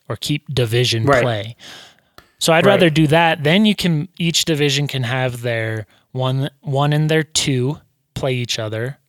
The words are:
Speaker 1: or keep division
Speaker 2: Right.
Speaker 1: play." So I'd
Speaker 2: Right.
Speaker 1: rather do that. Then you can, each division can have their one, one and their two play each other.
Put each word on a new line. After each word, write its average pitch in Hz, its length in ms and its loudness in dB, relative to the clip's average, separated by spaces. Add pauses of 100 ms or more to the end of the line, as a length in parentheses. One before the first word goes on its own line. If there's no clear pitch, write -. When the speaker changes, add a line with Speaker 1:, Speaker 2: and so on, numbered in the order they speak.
Speaker 1:
or 113 80 -6
keep - 380 -6
division 117 520 0
Speaker 2:
Right. 135 180 4
Speaker 1:
play." 110 320 -4 (840)
So 165 140 2
I'd 175 120 4
Speaker 2:
Right. 202 80 6
Speaker 1:
rather 175 160 4
do 156 180 4
that. 160 360 2
Then 185 220 4
you 208 100 2
can, 160 320 -2 (100)
each 170 280 -2
division 143 420 0
can 131 160 -4
have 127 380 -2
their 110 440 -4 (280)
one, 131 360 -2 (120)
one 143 320 0
and 156 160 0
their 160 140 2
two 135 560 -2 (340)
play 131 220 -4
each 120 240 -6
other. 110 380 -8 (120)